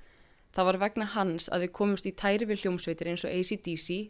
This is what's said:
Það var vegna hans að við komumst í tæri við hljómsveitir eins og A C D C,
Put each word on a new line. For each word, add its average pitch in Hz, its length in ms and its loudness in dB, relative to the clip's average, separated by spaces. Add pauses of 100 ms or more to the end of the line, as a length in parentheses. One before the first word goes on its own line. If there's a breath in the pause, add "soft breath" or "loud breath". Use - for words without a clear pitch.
(540 soft breath)
Það 185 140 4
var 185 100 4
vegna 208 320 0
hans 190 400 0
að 180 160 0
við 180 80 -8
komumst 202 320 2
í 190 80 -4
tæri 208 320 2
við 208 180 -2
hljómsveitir 170 460 -2
eins 175 160 -2
og - 80 -2
A 185 80 2
C 196 160 2
D 170 180 -6
C, 180 220 0 (120)